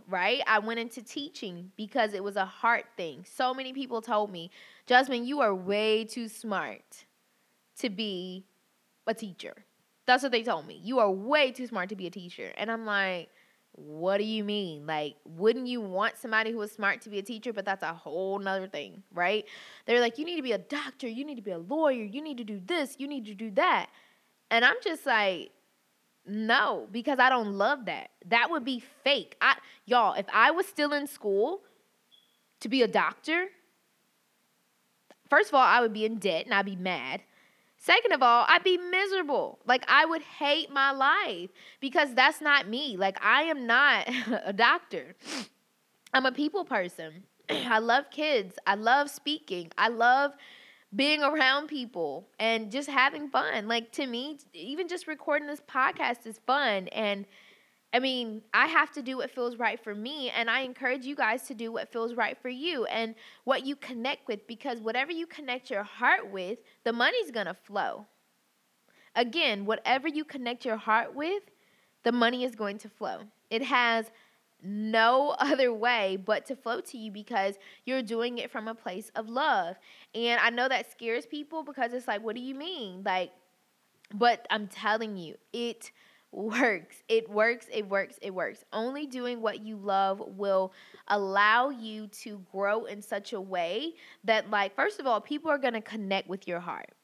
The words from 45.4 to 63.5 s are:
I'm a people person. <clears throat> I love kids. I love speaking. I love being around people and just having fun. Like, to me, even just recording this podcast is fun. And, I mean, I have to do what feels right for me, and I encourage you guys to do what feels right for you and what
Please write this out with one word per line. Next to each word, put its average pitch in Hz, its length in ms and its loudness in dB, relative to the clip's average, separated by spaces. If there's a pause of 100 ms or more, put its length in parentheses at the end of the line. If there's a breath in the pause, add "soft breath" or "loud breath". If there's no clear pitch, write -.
I'm 254 120 4
a 262 80 2
people 302 320 -2
person. 175 580 -4 (120)
<clears throat> - 140 -12
I 247 300 2
love 233 320 2
kids. 269 560 0
I 196 80 4
love 254 340 2
speaking. 185 680 -8
I 214 100 4
love 247 460 4 (600 loud breath)
being 294 300 2
around 285 440 2
people 190 600 -6 (120)
and 220 340 0
just 277 160 -4
having 285 400 2
fun. 226 400 0
Like, 233 240 -2
to 294 120 -4
me, 262 320 -8 (140)
even 277 380 -8
just 349 180 -8
recording 294 400 -2
this 294 140 -8
podcast 262 640 -2
is 220 180 -16
fun. 233 440 0
And, 202 360 -2 (680 soft breath)
I 247 60 4
mean, 247 420 -2 (120)
I 247 140 6
have 320 260 4
to 294 80 -10
do 254 160 -8
what 247 140 -6
feels 240 240 -4
right 226 240 -2
for 208 160 -10
me, 254 340 -8
and 233 200 -2
I 247 120 0
encourage 254 440 -4
you 285 100 -8
guys 247 280 0
to 277 100 -12
do 226 180 -8
what - 200 -6
feels 233 240 -4
right 233 220 0
for 254 120 -10
you 262 360 -4
and 226 300 -4 (300 loud breath)
what 254 200 2